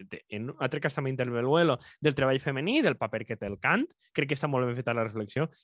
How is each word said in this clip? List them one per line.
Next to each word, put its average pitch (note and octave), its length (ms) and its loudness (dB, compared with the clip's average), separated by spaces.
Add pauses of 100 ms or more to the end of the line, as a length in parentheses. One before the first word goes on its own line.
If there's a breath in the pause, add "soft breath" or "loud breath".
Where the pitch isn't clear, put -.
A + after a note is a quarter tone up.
(120)
de, - 160 -14
en A2 240 -8
un - 80 -14
altre - 240 -2
cas D3+ 160 0
també C3+ 160 -2
intervé A#2+ 240 0
el B2 80 2
Vuelo, D#3 320 4 (240 loud breath)
del D3 160 4
treball C3+ 240 4
femení, D#3+ 400 0
del D3+ 160 2
paper A2 240 -4
que A2 160 -8
té G2+ 80 -6
el G2+ 80 -6
cant. F#3+ 320 2 (240)
Crec C#3+ 160 0
que C#3+ 80 0
està - 160 -6
molt B2+ 160 2
ben A#2+ 80 -2
feta A#2+ 160 -2
la A2+ 160 0
reflexió. A2 400 -4 (160 soft breath)